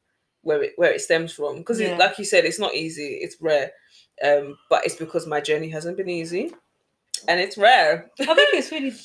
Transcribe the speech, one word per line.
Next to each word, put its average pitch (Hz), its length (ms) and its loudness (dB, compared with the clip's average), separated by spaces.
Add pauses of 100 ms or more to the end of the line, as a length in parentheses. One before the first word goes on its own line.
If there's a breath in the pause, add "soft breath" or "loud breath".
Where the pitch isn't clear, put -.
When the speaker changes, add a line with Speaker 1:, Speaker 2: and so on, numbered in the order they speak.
(420)
Speaker 1:
where 151 220 0
it, - 160 -6
where 165 140 4
it - 80 -4
stems 165 320 0
from. 147 300 -8
'Cause 226 160 -4
it, 202 120 0
Speaker 2:
Yeah. 175 60 -6
Speaker 1:
like 185 200 2
you 202 80 -8
said, 180 200 2
it's 175 120 -2
not 202 160 -4
easy, 151 480 -8
it's - 180 -12
rare. 147 340 0 (500 soft breath)
Um, 143 340 2 (100)
but - 160 2
it's 170 120 -4
because 160 320 -6
my 151 140 -2
journey 156 280 -2
hasn't 160 280 -8
been 180 120 -6
easy, 175 420 -6 (760)
and 175 120 2
it's 185 160 -2
rare. 196 600 4
<laughs> - 40 -10
Speaker 2:
I 277 140 -2
think 571 220 4
it's 285 160 -2
really, 277 200 -6 (140)